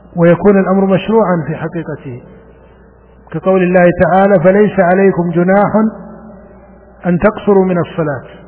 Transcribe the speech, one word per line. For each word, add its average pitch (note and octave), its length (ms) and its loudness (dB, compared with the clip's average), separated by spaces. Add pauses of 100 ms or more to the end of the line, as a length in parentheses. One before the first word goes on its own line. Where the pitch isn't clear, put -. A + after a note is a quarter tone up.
(160)
ويكون F3 420 4
الأمر F#3+ 280 0
مشروعا F#3+ 600 0
في D3+ 100 -8
حقيقته، D3+ 680 -12 (1080)
كقول F#3+ 300 0
الله F3+ 220 2 (200)
تعالى: F#3+ 400 2
"فليس G3 360 2 (120)
عليكم F#3 380 0
جناح F3+ 420 0 (1300)
أن F3 120 0
تقصروا G3+ 460 0
من F#3 140 -2
الصلاة". D3 460 -6 (240)